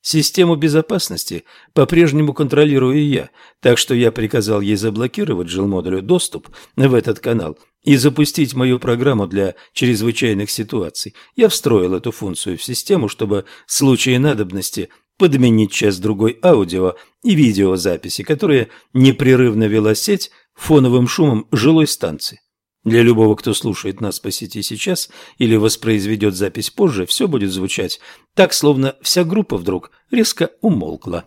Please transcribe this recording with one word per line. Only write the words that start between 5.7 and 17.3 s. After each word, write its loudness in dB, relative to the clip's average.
доступ -4
в 2
этот 0
канал -4
и 4
запустить 0
мою 0
программу 0
для -4
чрезвычайных -2
ситуаций. -8
Я 4
встроил 0
эту -6
функцию -8
в -14
систему, -2
чтобы -4
в -8
случае 2
надобности -4
подменить 4
час-другой -2
аудио 2
и 2